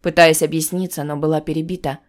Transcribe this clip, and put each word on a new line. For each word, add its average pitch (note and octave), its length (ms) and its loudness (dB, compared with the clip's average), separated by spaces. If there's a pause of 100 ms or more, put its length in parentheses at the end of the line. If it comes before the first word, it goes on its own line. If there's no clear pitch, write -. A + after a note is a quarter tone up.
пытаясь E3 400 4
объясниться, D#3+ 600 -4
но D3 140 -6
была D#3 240 0
перебита. D#3+ 680 -6